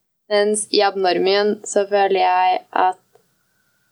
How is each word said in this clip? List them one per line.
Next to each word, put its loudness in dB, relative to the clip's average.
Mens 0
i 2
Abnormium 0
så -2
føler 0
jeg 0
at 0